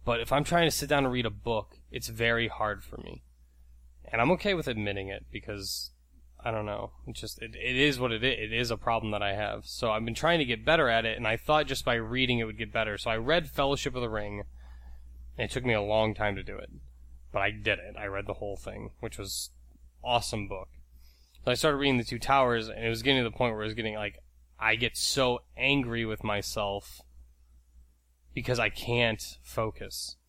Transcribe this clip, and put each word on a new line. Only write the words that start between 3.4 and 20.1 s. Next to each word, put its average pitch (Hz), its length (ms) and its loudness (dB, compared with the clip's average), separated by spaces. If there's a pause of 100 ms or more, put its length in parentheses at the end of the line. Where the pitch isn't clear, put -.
And 113 180 0
I'm 131 120 6
okay 196 200 2
with 156 140 0
admitting 101 400 -2
it, 101 240 -8
because, - 580 -8 (500)
I 117 120 -4
don't 107 160 -2
know, 107 240 -6 (160)
it 120 60 -10
just, - 280 -10
it, 110 140 -12
it 127 200 -2
is 135 240 4
what 127 120 2
it 110 120 -2
is. 127 140 2
It 110 160 -6
is 117 160 0
a 113 80 0
problem 110 360 0
that 101 100 0
I 98 100 0
have. 104 320 -4
So - 260 -2
I've 110 140 0
been 113 80 -2
trying 165 240 4
to 147 80 4
get 113 180 -2
better 151 240 4
at 113 180 4
it, 110 120 0
and 113 100 -2
I 113 100 2
thought 151 280 2
just 139 180 -2
by 123 120 2
reading 123 420 2
it 117 60 0
would 110 160 -6
get 104 120 -6
better. 107 280 0
So 120 100 -2
I 110 80 2
read 147 320 2
Fellowship 139 460 0
of 127 60 -2
the 117 80 -2
Ring, 104 340 -4 (960)
and 104 120 -2
it - 40 -8
took 127 120 -4
me 120 80 4
a 104 80 2
long 107 320 4
time 104 220 0
to 95 80 -8
do 98 140 -10
it. 98 120 -12 (640)
But 98 100 0
I 101 100 2
did 107 280 -2
it. 98 200 -14
I 104 60 -8
read 98 220 -4
the 101 80 -4
whole 101 200 -6
thing, 104 440 -10
which - 180 -8
was - 320 -8 (540)
awesome 113 440 0